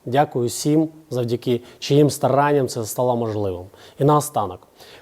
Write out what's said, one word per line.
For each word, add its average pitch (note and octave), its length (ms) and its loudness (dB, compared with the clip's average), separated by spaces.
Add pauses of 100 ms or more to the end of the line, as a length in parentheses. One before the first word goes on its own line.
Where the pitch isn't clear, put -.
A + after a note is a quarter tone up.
Дякую C3 420 0
всім, D3+ 420 0 (200)
завдяки A#2+ 520 -2 (180)
чиїм C#3+ 300 4
старанням C#3 580 0
це A#2+ 180 -6
стало B2 300 -2
можливим. G#2 500 -4 (340)
І C#3+ 40 2
наостанок C3+ 640 0 (340)